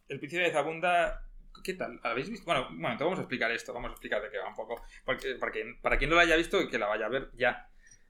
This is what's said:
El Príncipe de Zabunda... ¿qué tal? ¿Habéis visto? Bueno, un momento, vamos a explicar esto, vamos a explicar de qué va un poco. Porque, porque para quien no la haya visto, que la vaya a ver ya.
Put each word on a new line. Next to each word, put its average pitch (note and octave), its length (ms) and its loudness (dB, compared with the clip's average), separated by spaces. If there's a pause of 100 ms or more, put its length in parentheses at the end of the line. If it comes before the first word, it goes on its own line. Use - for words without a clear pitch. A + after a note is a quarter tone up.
El C#3 100 -8
Príncipe D3+ 240 -4
de E3+ 80 2
Zabunda... D#3+ 760 2 (360)
¿qué F#3 120 -4
tal? A#2+ 280 -6
¿Habéis A#2+ 260 -2
visto? - 160 -10
Bueno, C#3 240 0
un - 100 -12
momento, C3+ 260 -2
vamos F3+ 140 0
a C3+ 40 -2
explicar A#2 300 -2
esto, A#2 200 -6
vamos A#2+ 180 -6
a - 20 -10
explicar A#2 300 -2
de G#2+ 80 -6
qué G2+ 80 -4
va F#2+ 100 -6
un G#2 60 -12
poco. A2+ 280 -8 (220)
Porque, C3 360 -2
porque A2 240 -2 (180)
para A#2 140 4
quien C3+ 140 2
no E3 60 6
la F3 60 10
haya E3 140 6
visto, E3+ 320 2
que B2 100 -2
la G#2+ 80 0
vaya G#2+ 200 0
a - 20 -2
ver C3 280 -4
ya. B2 320 0 (420)